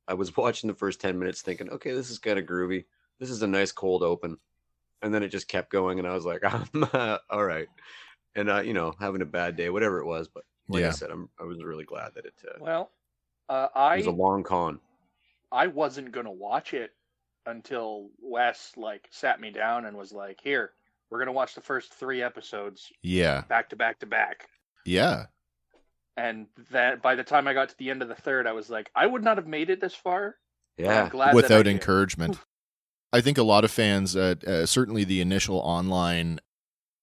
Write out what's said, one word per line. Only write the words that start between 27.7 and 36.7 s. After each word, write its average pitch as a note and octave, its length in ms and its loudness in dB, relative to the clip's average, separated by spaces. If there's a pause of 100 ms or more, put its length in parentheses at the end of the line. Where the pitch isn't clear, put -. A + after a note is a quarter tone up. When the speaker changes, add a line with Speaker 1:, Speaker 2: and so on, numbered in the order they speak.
Speaker 3:
to - 80 -20
the C3 120 -6
end C3 100 -6
of B2 60 -4
the A#2 80 -10
third, C3 320 -2
I A2+ 60 0
was A2 180 -10
like, A2 240 -8
"I D3 120 4
would A#3+ 180 -2
not A3 140 4
have D#3+ 100 -6
made D#3 220 -2
it F#3 100 -2
this F#3 160 -6
far." G3+ 400 -4 (420)
But E2 80 -4
I'm G2 60 4
Speaker 1:
Yeah. G#2+ 160 6
Speaker 3:
glad C3 180 0
that C#3+ 60 10
I - 20 10
Speaker 2:
Without A2 300 10
Speaker 3:
did. G2+ 100 4
Speaker 2:
encouragement. F#2+ 640 0 (760)
I A#2+ 80 6
think C#3 180 2
a B2 40 6
lot G#2+ 220 8
of A2 80 2
fans, G2 420 2
uh, F#2 220 2 (100)
uh, E2+ 200 2
certainly A2+ 360 2
the F#2 180 2
initial F#2 380 0
online, E2+ 800 0 (640)